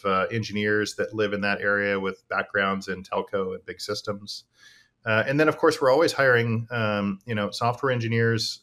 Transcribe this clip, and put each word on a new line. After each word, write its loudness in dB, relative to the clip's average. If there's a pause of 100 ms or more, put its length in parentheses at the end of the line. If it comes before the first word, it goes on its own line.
uh, 2
engineers -2
that -4
live 0
in -4
that -2
area 0
with -6
backgrounds -2
in -6
telco -4
and -12
big -12
systems. -8 (640)
Uh, 4
and 2
then, 6
of 2
course, 2
we're 4
always 4
hiring, 2
um, -2
you -6
know, -2
software 0
engineers, 0